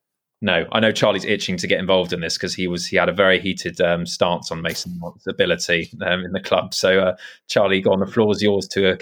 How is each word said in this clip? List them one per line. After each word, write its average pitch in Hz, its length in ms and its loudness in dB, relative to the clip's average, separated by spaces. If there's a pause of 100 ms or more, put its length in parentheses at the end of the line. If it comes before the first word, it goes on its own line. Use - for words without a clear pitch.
(420)
No, 90 280 2
I 117 100 2
know 110 120 4
Charlie's 98 320 2
itching 98 320 -2
to 87 100 -6
get 92 140 2
involved 92 320 2
in 85 80 -4
this 82 160 -4
'cause 90 160 -6
he 92 140 -4
was, 87 200 -4
he 95 100 -2
had 87 120 4
a 87 60 0
very 92 260 4
heated, 90 400 -6
um, 87 240 0
stance 87 460 -2
on 85 100 -8
Mason 85 380 -6
Mount's 85 280 -14
ability, 87 680 -2 (100)
um, 90 240 -2
in 87 60 -10
the 95 80 -4
club. 95 340 -2
So, 95 240 4
uh, 92 180 0 (320)
Charlie, 95 320 2
go 98 120 2
on, 95 80 2
the 98 60 -2
floor 107 260 2
is 95 100 -2
yours 98 260 2
to, 95 240 2
uh, 90 100 0